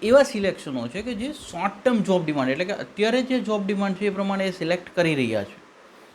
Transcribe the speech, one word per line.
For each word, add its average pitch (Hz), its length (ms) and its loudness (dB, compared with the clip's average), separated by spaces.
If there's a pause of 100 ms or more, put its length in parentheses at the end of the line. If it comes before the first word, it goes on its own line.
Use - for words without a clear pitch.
એવા 262 200 8
સિલેક્શનો 160 640 -2
છે 170 140 -8
કે 240 120 -8
જે 254 200 -6
શોર્ટ 196 500 -6
ટર્મ 247 140 4
જોબ 180 280 2
ડિમાન્ડ, 139 260 0
એટલે 160 140 0
કે 202 80 -4
અત્યારે 220 480 0
જે 254 180 0
જોબ 208 280 -2
ડિમાન્ડ 196 280 0
છે, 208 100 -4
એ 202 40 2
પ્રમાણે 196 380 -2
એ 185 40 0
સિલેક્ટ 175 440 -4
કરી 165 200 2
રહ્યા 110 280 0
છે. - 120 -12 (600)